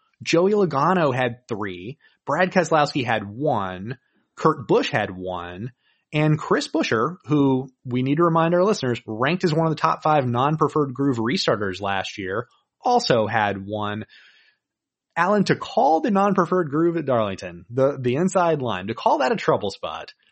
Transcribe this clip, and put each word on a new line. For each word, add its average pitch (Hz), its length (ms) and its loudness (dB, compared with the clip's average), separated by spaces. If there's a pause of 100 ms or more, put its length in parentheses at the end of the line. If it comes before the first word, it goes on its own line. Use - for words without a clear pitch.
(220)
Joey 170 300 2
Logano 165 640 2
had 123 340 -2
three. 98 500 -8 (300)
Brad 175 240 0
Keselowski 151 520 2
had 110 240 -2
one. 104 720 -4 (380)
Kurt 151 320 2
Busch - 240 2
had 104 180 0
one. 90 640 -10 (420)
And 151 240 2
Chris 240 300 -2
Buescher, 170 580 -2
who 135 440 2 (140)
we 127 200 -2
need 139 140 0
to 170 60 4
remind 165 300 2
our 175 100 4
listeners, 135 440 0
ranked 127 360 -2
as 170 100 2
one 160 120 2
of 160 60 2
the 151 100 -6
top 160 220 0
five 151 240 2
non-preferred 139 680 0
groove 135 240 0
restarters 110 640 -2
last 98 380 -4
year, 98 280 -4 (340)
also 190 440 2
had 104 400 0
one. 104 400 -6 (1160)
Alan, 196 240 2
to - 140 0
call 285 420 0
the 277 120 -2
non-preferred 190 580 2
groove 165 260 0
at 160 100 -4
Darlington, 98 640 -2
the, 135 300 2
the 123 160 0
inside 170 460 2
line, 98 260 -4
to 110 60 -2
call 269 240 0
that 254 160 0
a - 20 -4
trouble 113 340 0
spot 80 440 -10 (180)